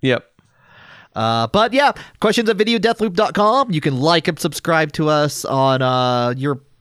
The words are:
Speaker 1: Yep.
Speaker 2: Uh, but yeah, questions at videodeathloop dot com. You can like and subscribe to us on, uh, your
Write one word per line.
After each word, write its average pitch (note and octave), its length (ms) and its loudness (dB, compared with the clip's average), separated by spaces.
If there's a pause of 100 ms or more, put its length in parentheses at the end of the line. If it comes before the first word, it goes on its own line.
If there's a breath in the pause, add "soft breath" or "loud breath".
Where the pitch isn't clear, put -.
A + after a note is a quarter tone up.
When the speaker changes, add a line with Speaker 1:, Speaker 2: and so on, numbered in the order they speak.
Speaker 1:
Yep. B2+ 240 0 (880 loud breath)
Speaker 2:
Uh, A2+ 340 0
but A3+ 240 0
yeah, C4+ 200 2 (280 loud breath)
questions G#3+ 300 2
at G#3 60 0
videodeathloop A3 580 0
dot G3+ 200 0
com. A#3 360 2
You D#3 100 -2
can C3+ 200 -2
like E3 280 2
and D#3+ 100 -4
subscribe D#3 560 -2
to D3+ 140 -2
us D3+ 360 0
on, C3+ 380 0
uh, B2 540 0
your C#3 240 -4 (200)